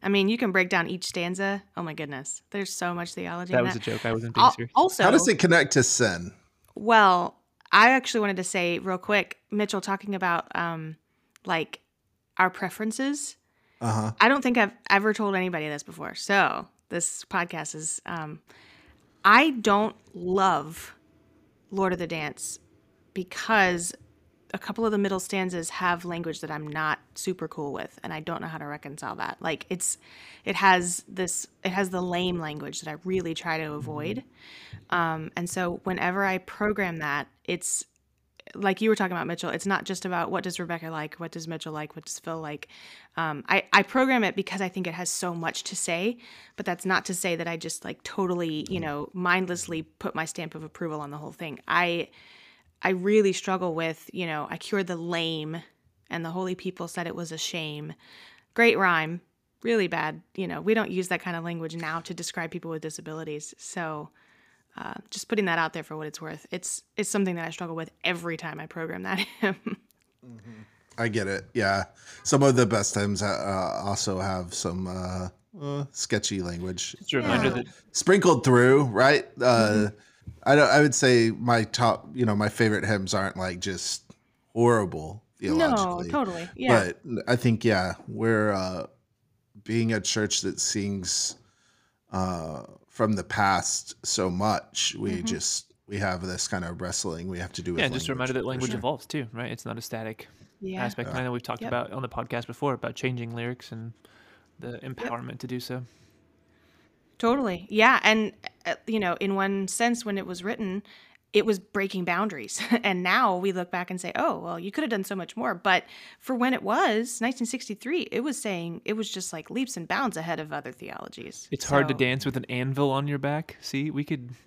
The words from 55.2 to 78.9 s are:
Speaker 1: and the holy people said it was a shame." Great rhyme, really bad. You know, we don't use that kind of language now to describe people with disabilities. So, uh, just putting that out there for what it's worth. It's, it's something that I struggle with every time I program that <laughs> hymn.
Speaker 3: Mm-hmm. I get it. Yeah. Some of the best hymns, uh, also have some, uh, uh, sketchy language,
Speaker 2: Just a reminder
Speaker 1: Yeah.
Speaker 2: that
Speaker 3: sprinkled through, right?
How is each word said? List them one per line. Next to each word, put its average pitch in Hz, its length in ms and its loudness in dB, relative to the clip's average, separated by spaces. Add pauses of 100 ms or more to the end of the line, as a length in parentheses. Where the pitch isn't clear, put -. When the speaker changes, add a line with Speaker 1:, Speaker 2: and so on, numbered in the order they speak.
Speaker 1:
and 165 160 -6
the 165 60 -6
holy 185 240 -4
people 180 320 -8
said 175 180 -6
it - 100 -8
was 165 160 -8
a 160 60 -10
shame." 156 560 -6 (600)
Great 233 200 6
rhyme, 170 460 2 (400)
really 226 260 2
bad. 160 360 -4 (120)
You 190 120 -4
know, 160 140 -6
we 202 120 2
don't 220 160 2
use 180 200 -2
that 180 120 0
kind 170 160 -6
of 165 60 -8
language 165 320 -6
now 165 240 -6
to 165 160 -10
describe 165 340 -6
people 165 220 -8
with 156 100 -6
disabilities. 156 800 -10
So, 156 500 -8 (680)
uh, - 180 -10 (160)
just - 160 -10
putting 208 180 0
that 170 140 2
out 160 140 0
there 160 100 -8
for 156 120 -12
what 156 120 -8
it's 147 120 -12
worth. 156 300 -12
It's, - 320 -8 (160)
it's 208 100 -2
something 190 280 0
that 165 120 -6
I 165 40 -8
struggle 165 240 -8
with 165 160 -8 (120)
every 170 320 -2
time 156 240 -8
I 156 60 -10
program 170 380 -8
that 190 160 -2
<laughs> - 220 -8
hymn. - 360 -2 (480)
Speaker 3:
Mm-hmm. 113 360 -20 (360)
I 117 100 0
get 104 200 0
it. 98 260 -4
Yeah. 98 300 2 (400)
Some 139 180 4
of 139 140 8
the 123 100 8
best 101 300 2
hymns, 101 260 0
uh, 95 640 -2
also 98 360 -2
have 90 360 -4
some, 92 320 -4
uh, 90 400 -6 (340)
uh, 143 300 -4
sketchy 101 500 -2
language, 87 560 -6
Speaker 2:
Just - 160 -6
a 139 40 2
reminder 127 320 2
Speaker 1:
Yeah. 120 60 2
Speaker 2:
that 120 100 -4 (260)
Speaker 3:
sprinkled 175 520 6
through, 131 420 8
right? 127 420 6 (120)